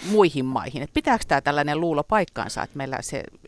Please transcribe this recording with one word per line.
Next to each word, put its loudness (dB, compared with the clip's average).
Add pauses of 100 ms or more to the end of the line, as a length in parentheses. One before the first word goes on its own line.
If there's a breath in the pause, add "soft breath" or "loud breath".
(100)
muihin 6
maihin? -4
Et -10
pitääkö 0
tää 2
tällainen 0
luulo 0
paikkaansa, -2
että -8
meillä -6
se -8 (240)